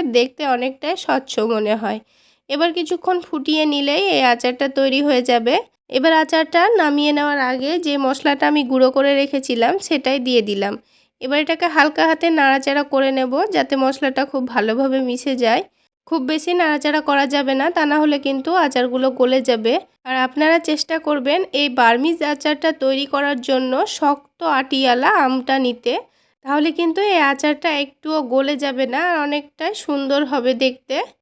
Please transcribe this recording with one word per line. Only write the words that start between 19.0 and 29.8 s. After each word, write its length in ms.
গলে 300
যাবে। 320
আর 120
আপনারা 420
চেষ্টা 400
করবেন 400
এই 160
বার্মিজ 540
আচারটা 460
তৈরি 280
করার 340
জন্য 320
শক্ত 500
আটিয়ালা 680
আমটা 420
নিতে, 340
তাহলে 260
কিন্তু 360
এই 140
আচারটা 560
একটুও 400
গলে 300
যাবে 300
না 180
আর 120
অনেকটাই 580
সুন্দর 500